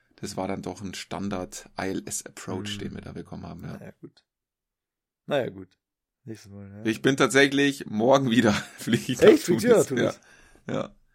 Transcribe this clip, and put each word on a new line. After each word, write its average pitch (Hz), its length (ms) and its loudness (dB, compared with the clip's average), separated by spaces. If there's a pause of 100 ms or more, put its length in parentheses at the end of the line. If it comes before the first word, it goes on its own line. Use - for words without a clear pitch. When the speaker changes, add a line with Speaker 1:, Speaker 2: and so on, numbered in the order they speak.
(160)
Speaker 1:
das - 200 -12
war 92 120 -4
dann 95 140 -6
doch 92 200 -12
ein 92 120 -10
Standard 90 760 -10 (100)
I 95 80 -4
L 95 160 -6
S - 220 -10
Approach, 101 460 -10
Speaker 2:
Hm. 101 80 -12
Speaker 1:
den - 140 -10
wir - 60 -14
da 90 120 -16
bekommen 87 340 -14
haben, 85 180 -14
ja. - 160 -12
Speaker 2:
Na - 60 -18
ja, - 140 -18
gut. - 240 -20 (1000)
Na 143 140 -2
ja, 113 80 -4
gut. 95 200 -16 (560)
Nächstes 104 280 -16
Mal, 101 180 -18
ja. 104 140 -14
Speaker 1:
Ich 113 180 -4
bin 135 140 4
tatsächlich 139 720 2
morgen 127 440 4
wieder, 113 220 6
<laughs> - 260 -4
fliege - 340 -2
ich - 100 -4
Speaker 2:
Echt? - 0 -
Speaker 1:
nach 190 60 10 (100)
Speaker 2:
Fliegst - 100 -10
du 220 140 0
wieder 226 160 6
nach 151 80 4
Speaker 1:
Tunis. 123 180 -2
Speaker 2:
Tunis? - 160 -4 (480)
Speaker 1:
Ja, - 60 -6
ja. - 200 -8 (200)